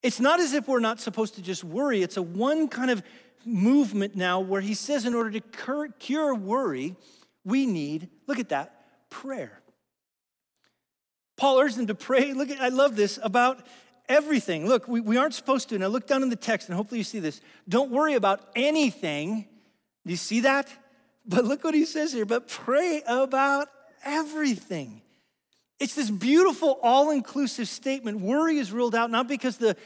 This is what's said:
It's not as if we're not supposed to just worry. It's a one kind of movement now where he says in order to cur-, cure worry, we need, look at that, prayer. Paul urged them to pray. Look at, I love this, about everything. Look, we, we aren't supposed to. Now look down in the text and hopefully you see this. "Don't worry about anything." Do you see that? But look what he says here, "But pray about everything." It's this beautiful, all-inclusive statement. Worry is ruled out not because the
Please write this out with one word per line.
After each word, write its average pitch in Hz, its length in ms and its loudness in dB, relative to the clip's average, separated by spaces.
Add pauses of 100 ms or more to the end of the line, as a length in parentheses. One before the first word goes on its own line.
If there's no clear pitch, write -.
It's 247 180 0
not 294 200 4
as 294 140 2
if 285 140 -2
we're 262 120 2
not 226 200 0
supposed 220 360 -6
to 196 60 -16
just 180 220 -8
worry. 220 380 0
It's 175 160 -4
a 190 40 -4
one 247 480 0
kind 254 200 -4
of 220 140 0 (420)
movement 208 720 2
now 185 240 0
where 190 220 -2
he 208 120 -4
says 254 320 -2
in 240 80 -2
order 226 180 -2
to 214 100 -6
cur-, 294 480 -6
cure 285 460 -2
worry, 190 600 -4 (480)
we 262 220 2
need, 160 440 -4 (180)
look 262 120 -2
at 247 100 -6
that, - 600 -8
prayer. 233 520 -12 (1700)
Paul 269 240 4
urged 262 180 2
them 240 100 -2
to 208 80 -4
pray. 269 380 0
Look 262 160 -4
at, 277 120 -6
I 254 80 0
love 262 260 2
this, 208 260 0
about 247 440 2 (420)
everything. 247 600 2
Look, 247 200 2
we, 233 140 -2
we 220 160 0
aren't 277 160 2
supposed - 360 -2
to. 220 80 -4
Now 190 100 0
look 226 200 -2
down 269 160 2
in 262 60 0
the 233 80 -2
text - 320 -4
and 175 80 -4
hopefully 220 220 -4
you 196 60 -2
see 220 140 -8
this. 156 220 -6 (260)
"Don't 247 240 0
worry 294 220 2
about 202 420 2
anything." 214 920 0 (580)
Do 165 60 -6
you 180 60 -4
see 220 240 -2
that? 269 280 2 (560)
But 226 200 2
look 277 180 -2
what 320 100 0
he 311 120 4
says 311 280 -4
here, 226 120 -2
"But 233 220 -2
pray 302 600 0
about 269 640 0 (340)
everything." 269 1000 -4 (760)
It's - 160 -4
this 262 140 -2
beautiful, 269 760 4
all-inclusive 269 840 2
statement. 233 500 -4
Worry 294 380 2
is 208 160 -4
ruled 240 200 0
out 233 160 0
not 233 200 0
because 262 260 -4
the 220 300 2